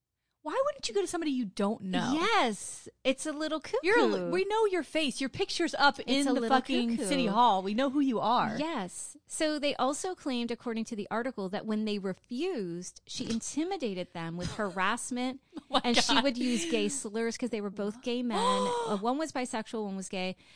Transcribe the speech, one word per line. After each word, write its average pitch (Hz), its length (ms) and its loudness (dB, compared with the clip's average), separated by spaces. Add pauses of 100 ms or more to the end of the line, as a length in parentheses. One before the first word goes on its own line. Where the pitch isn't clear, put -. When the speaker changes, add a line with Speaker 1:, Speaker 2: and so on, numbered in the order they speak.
(420)
Speaker 1:
why 302 220 0
wouldn't - 240 -2
you 440 60 -6
go 392 80 4
to 349 40 0
somebody 330 240 -2
you 254 140 0
don't 202 380 -2
know? 185 320 0
Speaker 2:
Yes. 330 760 0 (160)
It's 262 220 0
a 311 60 -2
little 302 280 -2
cuckoo. - 220 -4
Speaker 1:
You're 415 180 6
a - 60 8
li-, 180 240 0
we 370 160 2
know 427 180 2
your 370 180 2
face. 302 380 -2
Your 262 80 -2
picture's - 460 -2
up 285 240 4
Speaker 2:
It's - 120 -8
Speaker 1:
in 277 120 4
Speaker 2:
a 285 100 2
Speaker 1:
the 262 80 2
Speaker 2:
little 226 160 0
Speaker 1:
fucking 247 400 2
Speaker 2:
cuckoo. 220 100 -2
Speaker 1:
city 233 200 2
hall. 208 360 6
We 202 120 -2
know 262 160 2
who 285 100 2
you 262 180 4
are. 185 400 2
Speaker 2:
Yes. 277 560 -6 (120)
So 302 320 0
they 277 160 0
also 294 400 0
claimed, 240 360 -2
according 226 360 -4
to 233 100 -8
the 202 140 -6
article, 214 400 -4
that 208 160 -4
when 214 180 0
they 208 140 0
refused, 190 1080 -4
she - 220 -6
intimidated 233 880 -4
them 165 240 -6
with 175 120 -4
Speaker 1:
<laughs> - 60 -8
Speaker 2:
harassment, 226 840 -2 (180)
Speaker 1:
Oh - 100 -10
my 262 160 2
Speaker 2:
and 240 140 4
she - 160 4
Speaker 1:
God. 240 100 6
Speaker 2:
would 254 140 2
use 247 320 0
gay 214 180 2
slurs 226 480 -4
'cause 247 140 -4
they 220 100 -4
were 202 80 -4
both 208 320 -4
gay 247 220 -2
men. 226 160 0
Speaker 1:
<gasps> 480 500 2
Speaker 2:
Uh, 208 80 0
one 240 220 0
was 320 140 -4
bisexual, 233 520 -4
one 190 120 -6
was 190 120 -8
gay, 185 260 -4 (220)